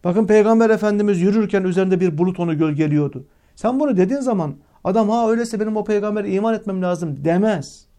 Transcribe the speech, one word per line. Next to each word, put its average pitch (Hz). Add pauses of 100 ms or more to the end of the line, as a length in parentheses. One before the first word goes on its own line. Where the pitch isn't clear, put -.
Bakın 180
Peygamber 220
Efendimiz 208
yürürken 202
üzerinde 185
bir 170
bulut 180
onu 165
gölgeliyordu. 147 (320)
Sen 254
bunu 277
dediğin 202
zaman 185 (300)
adam, 202
"Ha 226
öyleyse 226
benim 214
o 208
peygambere 208
iman 214
etmem 196
lazım." 165
demez. 180 (120)